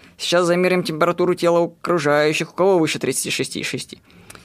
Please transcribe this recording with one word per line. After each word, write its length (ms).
сейчас 280
замерим 380
температуру 520
тела 280
окружающих. 880
У 40
кого 240
выше 200
тридцати 300
шести 300
и 40
шести? 380